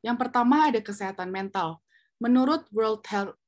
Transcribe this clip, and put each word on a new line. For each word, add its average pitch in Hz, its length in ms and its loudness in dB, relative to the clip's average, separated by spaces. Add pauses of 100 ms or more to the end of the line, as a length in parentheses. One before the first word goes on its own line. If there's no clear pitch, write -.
Yang 240 160 -2
pertama 254 480 4
ada 220 160 -2
kesehatan 190 480 -8
mental. 190 480 -6 (400)
Menurut 262 480 2
World 220 400 -2
Health 202 240 -4 (140)